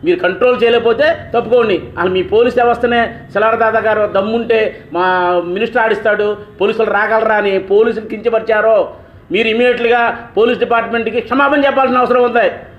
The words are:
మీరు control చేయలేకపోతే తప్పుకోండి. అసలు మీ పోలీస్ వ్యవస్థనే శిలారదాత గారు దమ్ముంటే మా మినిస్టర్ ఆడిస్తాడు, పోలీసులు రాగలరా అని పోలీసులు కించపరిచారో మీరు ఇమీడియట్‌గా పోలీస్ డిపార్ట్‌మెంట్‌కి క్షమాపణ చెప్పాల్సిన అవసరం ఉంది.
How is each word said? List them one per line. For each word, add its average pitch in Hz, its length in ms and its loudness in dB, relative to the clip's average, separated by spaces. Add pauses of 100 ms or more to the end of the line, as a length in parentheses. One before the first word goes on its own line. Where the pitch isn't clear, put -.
మీరు 170 140 0
control 208 440 0
చేయలేకపోతే 233 720 0
తప్పుకోండి. 220 480 0 (160)
అసలు 180 120 -2
మీ 185 120 0
పోలీస్ 240 340 0
వ్యవస్థనే 233 580 0 (180)
శిలారదాత 220 440 0
గారు 214 360 0
దమ్ముంటే 220 800 -2
మా 180 380 0 (140)
మినిస్టర్ 226 380 -2
ఆడిస్తాడు, 208 540 0 (240)
పోలీసులు 214 300 0
రాగలరా 220 440 0
అని 202 240 0
పోలీసులు 214 480 0
కించపరిచారో 220 880 0 (380)
మీరు 226 160 0
ఇమీడియట్‌గా 233 880 0
పోలీస్ 233 220 2
డిపార్ట్‌మెంట్‌కి 226 640 -2
క్షమాపణ 277 440 0
చెప్పాల్సిన 262 340 2
అవసరం 247 260 2
ఉంది. 233 260 2 (280)